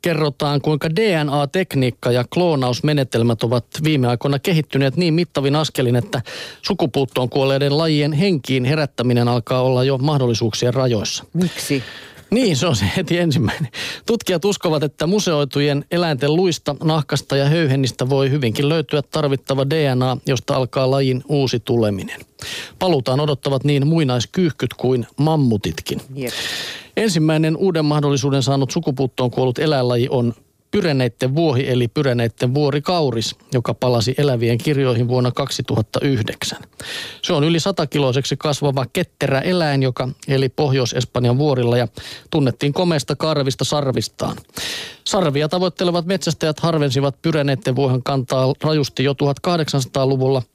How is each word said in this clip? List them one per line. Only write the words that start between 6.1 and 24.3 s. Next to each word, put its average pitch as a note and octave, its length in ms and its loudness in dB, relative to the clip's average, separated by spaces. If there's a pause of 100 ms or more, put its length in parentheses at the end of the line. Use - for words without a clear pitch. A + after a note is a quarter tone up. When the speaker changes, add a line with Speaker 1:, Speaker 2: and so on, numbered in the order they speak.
Speaker 1:
sukupuuttoon C3 640 -2
kuolleiden C#3 500 2
lajien D#3 340 2
henkiin C#3 520 0
herättäminen B2 640 0
alkaa B2 340 0
olla B2+ 220 2
jo C3+ 140 2
mahdollisuuksien B2 760 0
rajoissa. B2 580 0
Speaker 2:
Miksi? D#3+ 500 -2 (480)
Speaker 1:
Niin, G#3 260 2
se F3 100 0
on C#3+ 100 2
se G3 80 0 (120)
heti E3+ 220 0
ensimmäinen. C#3+ 500 0 (380)
Tutkijat F#3 380 0
uskovat, E3 380 0
että D#3 240 -4
museoitujen D3 840 0
eläinten D#3 460 0
luista, E3+ 480 0
nahkasta D3 520 0
ja C#3 120 2
höyhennistä C3+ 600 0
voi C3+ 220 2
hyvinkin C#3 380 0
löytyä D3+ 340 0
tarvittava C#3 680 -2
D D3 240 2
N B2+ 80 2
A, B2+ 140 0 (100)
josta C#3 300 -2
alkaa C3 340 0
lajin C3 380 0
uusi B2+ 320 0
tuleminen. G#2+ 600 -2 (580)
Paluutaan C#3 420 0
odottavat C#3 440 -2
niin C#3+ 220 2
muinaiskyyhkyt D3 880 0